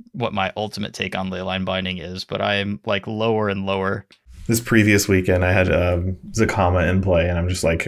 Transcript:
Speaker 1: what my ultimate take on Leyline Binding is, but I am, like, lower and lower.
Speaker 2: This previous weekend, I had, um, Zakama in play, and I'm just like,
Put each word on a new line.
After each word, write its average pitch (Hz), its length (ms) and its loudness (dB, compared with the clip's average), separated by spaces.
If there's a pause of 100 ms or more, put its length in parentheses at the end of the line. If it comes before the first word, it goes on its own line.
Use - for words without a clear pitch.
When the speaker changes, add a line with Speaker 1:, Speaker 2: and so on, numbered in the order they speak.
(120)
Speaker 1:
what 120 200 -4
my 95 240 -2
ultimate 104 380 -6
take 95 240 -6
on 95 140 -4
Leyline 92 340 -4
Binding 92 320 -4
is, 90 260 -10
but - 160 -6
I 104 180 0
am, 101 280 -4
like, 101 220 -2
lower 110 420 0
and 98 160 -2
lower. 98 400 -2 (420)
Speaker 2:
This 113 140 0
previous 104 460 4
weekend, 92 360 4
I 92 100 4
had, 92 180 2
um, 87 460 0 (160)
Zakama 95 540 2
in 95 140 2
play, 90 260 2
and 87 120 0
I'm 90 100 0
just 90 140 -4
like, 82 240 0